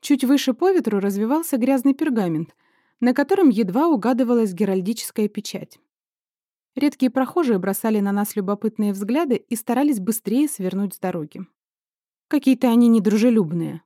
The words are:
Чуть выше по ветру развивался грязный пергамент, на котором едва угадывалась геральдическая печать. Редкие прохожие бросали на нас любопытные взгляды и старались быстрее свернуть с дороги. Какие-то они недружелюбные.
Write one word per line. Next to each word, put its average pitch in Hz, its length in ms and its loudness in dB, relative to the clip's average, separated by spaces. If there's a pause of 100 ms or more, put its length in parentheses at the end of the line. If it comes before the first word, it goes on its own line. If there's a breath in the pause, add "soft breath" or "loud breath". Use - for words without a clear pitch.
Чуть 285 220 0
выше 262 300 2
по 359 180 0
ветру 226 280 0
развивался 220 580 -2
грязный 262 380 2
пергамент, 196 600 -2 (440)
на 247 160 2
котором 311 340 4
едва 214 380 2
угадывалась 233 680 0
геральдическая 196 760 -2
печать. - 520 -12 (960)
Редкие 262 340 0
прохожие 262 480 0
бросали 208 420 -2
на 202 120 0
нас 202 240 -2
любопытные 208 580 -2
взгляды 240 440 -2
и - 180 -6
старались 254 440 0
быстрее 220 480 -2
свернуть 190 460 -4
с - 60 -20
дороги. 180 480 -8 (800)
Какие-то 262 420 2
они 233 200 6
недружелюбные. 202 960 2